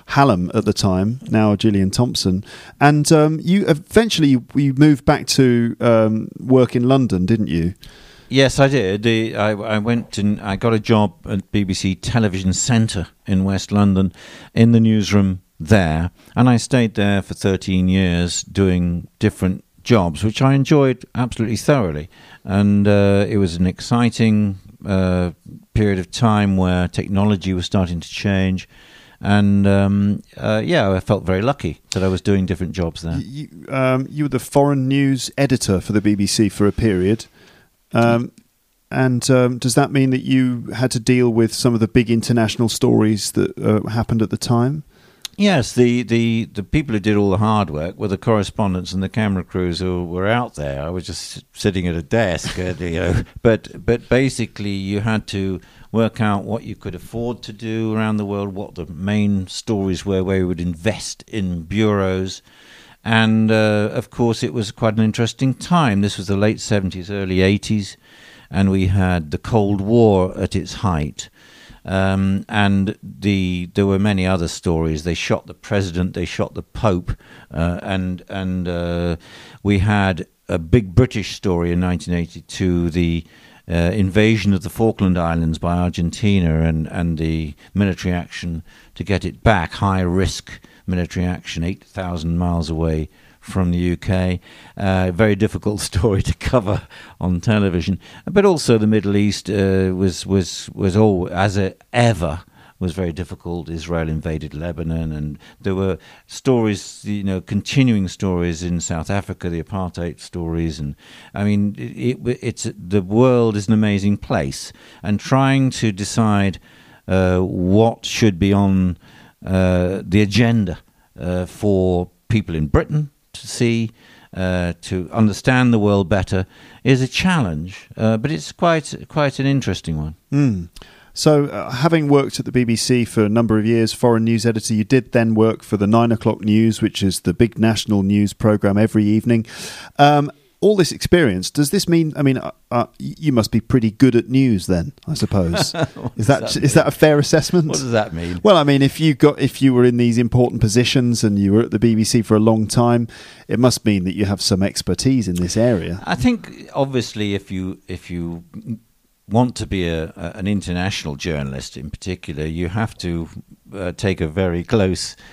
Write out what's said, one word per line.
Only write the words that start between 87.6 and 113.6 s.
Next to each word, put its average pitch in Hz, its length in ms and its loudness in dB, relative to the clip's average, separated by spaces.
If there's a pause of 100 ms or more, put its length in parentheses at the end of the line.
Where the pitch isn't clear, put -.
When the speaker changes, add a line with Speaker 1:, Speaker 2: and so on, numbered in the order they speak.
Speaker 2:
military 95 400 -2
action 82 500 -8 (320)
to - 80 -10
get 92 220 -2
it - 180 -10
back, 95 300 0
high 95 260 0
risk 90 640 -2 (260)
military 90 380 -4
action, 82 400 -6
eight 95 180 -6
thousand 85 540 -6
miles 85 320 -2
away 80 400 -2 (300)
from 90 320 -2
the 87 60 0
U 87 200 0
K. 92 420 -2 (380)
Uh, 92 360 0
very 104 220 2
difficult 104 460 -2
<laughs> - 100 -8
story 101 300 0
to - 140 -2
cover 104 480 -2 (360)
on 90 220 -2
television. 95 580 0 (260)
But 196 200 2
also 147 320 4
the 107 100 2
Middle 101 300 2
East, 101 320 -2
uh, 95 440 2
was, 92 320 -2
was, 95 480 -2
was 95 220 0
all, 101 340 4
as 95 280 -2
it 95 340 -2
ever, 90 520 0 (360)
was 90 140 -4
very 87 180 -4
difficult. 85 560 -10
Israel 82 400 -4
invaded 78 460 -6
Lebanon, 82 580 -6
and 76 260 -8 (220)
there 95 160 -4
were 95 220 -2 (280)
stories, 110 800 -2
you 104 180 -6
know, 95 200 -2
continuing 104 640 0
stories 87 560 -2
in 87 160 -2
South 82 300 -6
Africa, 95 400 -6
the 85 120 -6
apartheid 87 600 -8
stories, 82 580 -4
and, 71 160 -8 (380)
I 98 100 -4
mean, 101 340 0
it, 123 480 -6
it, 120 160 -4
it's, - 260 -8 (100)
the 98 240 -2
world 113 560 2
is 101 100 -4